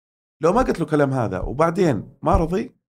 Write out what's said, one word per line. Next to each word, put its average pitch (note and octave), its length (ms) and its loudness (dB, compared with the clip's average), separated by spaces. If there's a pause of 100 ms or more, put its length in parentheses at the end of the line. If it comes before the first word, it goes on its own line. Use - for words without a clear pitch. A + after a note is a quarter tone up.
(400)
لو E3 120 2
ما A#3+ 80 2
قلت B3+ 180 -2
له E3 60 -4
كلام C#3+ 280 2
هذا G#2 260 -2
وبعدين D#3 800 -2
ما E3 160 4
رضي، F3+ 380 -4 (140)